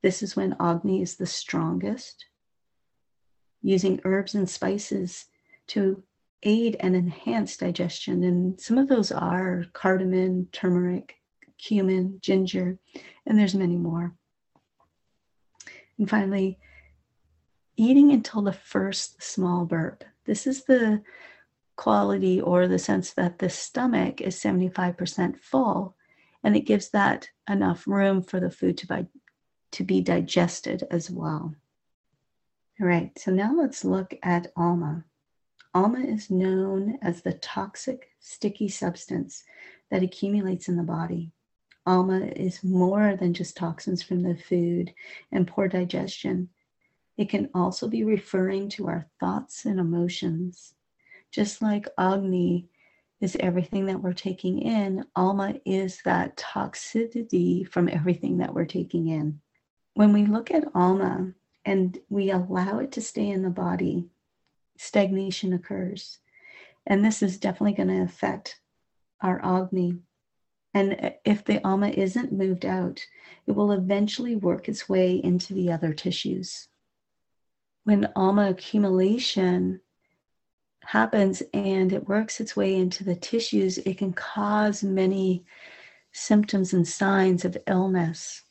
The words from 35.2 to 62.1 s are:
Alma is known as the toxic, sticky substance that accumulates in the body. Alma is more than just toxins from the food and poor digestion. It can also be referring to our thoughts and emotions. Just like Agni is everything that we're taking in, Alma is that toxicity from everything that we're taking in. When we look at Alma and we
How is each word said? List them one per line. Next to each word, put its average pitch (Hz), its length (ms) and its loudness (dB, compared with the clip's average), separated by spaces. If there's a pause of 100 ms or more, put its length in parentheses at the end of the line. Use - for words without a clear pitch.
Alma 214 260 2
is 226 300 -4
known 190 720 0
as 180 200 -4
the 175 120 -4
toxic, - 760 -10 (100)
sticky 202 500 -6
substance - 760 -6 (480)
that 185 120 2
accumulates 190 640 -2
in 175 80 0
the 170 60 -2
body. 165 480 -6 (540)
Alma 185 340 4
is - 440 -4
more 190 520 4
than 180 180 0
just 175 220 -6
toxins 175 480 -6
from 180 180 -2
the 175 140 0
food 175 580 -2 (380)
and 185 160 2
poor 196 200 -2
digestion. 180 840 -4 (680)
It 208 120 -2
can 202 260 -2
also 185 320 0
be 220 160 -2
referring 196 640 0
to 208 180 -8
our 170 200 -6 (120)
thoughts - 460 -6
and 196 140 0
emotions. 175 920 -2 (580)
Just 208 300 -2
like 208 260 -2 (100)
Agni 185 720 0 (540)
is 180 180 -4
everything 185 480 -2
that 190 140 -4
we're 180 120 -2
taking 185 480 -4
in, 196 420 -2 (120)
Alma 196 400 0 (100)
is 190 380 -2
that - 340 -2
toxicity 190 1300 -2
from 175 220 0
everything 175 480 0
that - 160 -2
we're 165 120 0
taking 170 420 -4
in. 151 320 -2 (560)
When 208 180 8
we 208 120 6
look 220 260 0
at 302 240 2
Alma 185 560 2 (340)
and 185 320 0 (120)
we 196 220 0